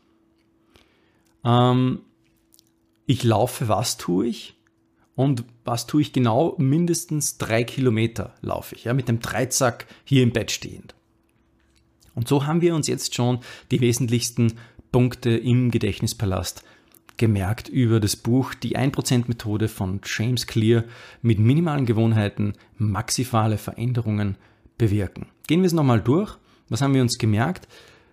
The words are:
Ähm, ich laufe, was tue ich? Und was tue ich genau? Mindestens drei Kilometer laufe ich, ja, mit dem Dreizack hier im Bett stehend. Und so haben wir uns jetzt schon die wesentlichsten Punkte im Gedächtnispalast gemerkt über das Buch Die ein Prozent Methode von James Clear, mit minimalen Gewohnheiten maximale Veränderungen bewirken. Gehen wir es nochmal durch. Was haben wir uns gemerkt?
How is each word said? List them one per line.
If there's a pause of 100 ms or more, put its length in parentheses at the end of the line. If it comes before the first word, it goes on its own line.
(1400)
Ähm, (1080)
ich
laufe,
was
tue
ich? (580)
Und (200)
was
tue
ich
genau?
Mindestens
drei
Kilometer
laufe
ich,
ja,
mit
dem
Dreizack (180)
hier
im
Bett
stehend. (1200)
Und
so
haben
wir
uns
jetzt
schon (300)
die
wesentlichsten (360)
Punkte
im
Gedächtnispalast (540)
gemerkt
über
das
Buch
Die
ein
Prozent
Methode
von
James
Clear, (360)
mit
minimalen
Gewohnheiten (240)
maximale
Veränderungen (420)
bewirken. (200)
Gehen
wir
es
nochmal
durch. (320)
Was
haben
wir
uns
gemerkt? (440)